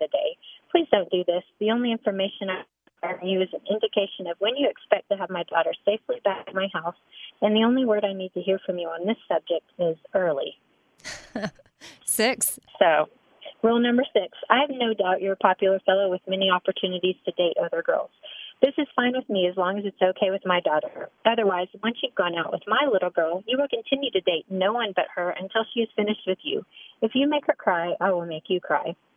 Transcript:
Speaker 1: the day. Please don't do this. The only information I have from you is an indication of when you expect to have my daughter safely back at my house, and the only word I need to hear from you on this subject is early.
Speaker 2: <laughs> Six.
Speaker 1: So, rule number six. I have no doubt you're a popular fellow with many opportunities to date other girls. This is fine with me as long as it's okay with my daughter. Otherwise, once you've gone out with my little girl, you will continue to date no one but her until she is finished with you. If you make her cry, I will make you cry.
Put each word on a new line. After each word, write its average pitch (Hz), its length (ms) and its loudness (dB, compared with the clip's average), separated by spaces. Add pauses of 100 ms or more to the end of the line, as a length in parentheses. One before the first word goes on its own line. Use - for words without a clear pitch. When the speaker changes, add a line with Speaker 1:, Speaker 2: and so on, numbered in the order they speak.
Speaker 1:
the 151 120 -2
day. - 240 0 (340)
Please 339 200 4
don't 202 200 4
do 180 160 2
this. 175 160 2 (180)
The 214 100 2
only 240 220 2
information 196 580 -2
I 190 120 -4 (440)
have - 140 -6
from 180 80 -4
you 190 120 2
is 185 120 0
an - 80 -8 (100)
indication 208 600 -2
of 170 100 -6
when 233 160 0
you 277 120 2
expect - 420 -10
to 196 60 0
have 190 140 -8
my 175 140 -6
daughter 165 280 -2 (120)
safely 220 400 -2
back 190 240 -2
at 185 60 -16
my 190 180 -2
house, 165 240 -8 (440)
and 214 160 2
the 220 80 4
only 254 200 2
word 208 200 2
I 196 80 -2
need 190 220 -8
to 180 60 -4
hear 190 240 0
from 180 140 -4
you 170 100 -6
on 165 180 -6
this 220 120 0 (100)
subject 165 380 -2 (120)
is 165 180 0 (180)
early. 160 420 0 (800)
Speaker 2:
<laughs> 214 160 -6 (540)
Six. - 540 -2 (200)
Speaker 1:
So, 156 280 4 (560)
rule 233 180 4
number 240 320 2
six. 190 240 0 (140)
I 247 100 6
have 285 100 2
no 240 240 -2
doubt 185 280 0
you're 196 100 0
a 190 40 -2
popular 190 500 2
fellow 190 240 2
with 185 180 -2
many 190 220 0
opportunities 185 720 -2
to 180 80 -4
date 175 300 0
other 165 200 -4
girls. - 280 -2 (500)
This 277 180 4
is 294 160 0
fine 247 220 2
with 254 120 -4
me 185 220 2
as 180 60 -8
long 190 220 0
as 202 60 -6
it's 196 160 -6
okay 185 300 2
with 196 160 -4
my 180 140 2
daughter. - 480 -2 (180)
Otherwise, 196 400 2 (160)
once 226 180 -2
you've 254 140 -4
gone 175 220 0
out 160 160 -2
with 175 160 -4
my 262 220 2
little 180 200 2
girl, 170 340 0
you 254 140 -2
will 285 80 2
continue - 460 -2
to 185 80 2
date 165 300 -2
no 190 220 2
one 226 220 -2
but 180 120 2 (100)
her 180 140 -2
until 190 340 -2 (100)
she 233 60 0
is 226 160 0
finished 208 320 0
with 185 160 0
you. - 200 -4 (360)
If 220 160 0
you 277 120 4
make 294 180 0
her - 120 2
cry, 175 420 0
I 190 120 2
will 170 140 -2
make 160 220 -8
you 180 120 0
cry. 165 340 -2 (220)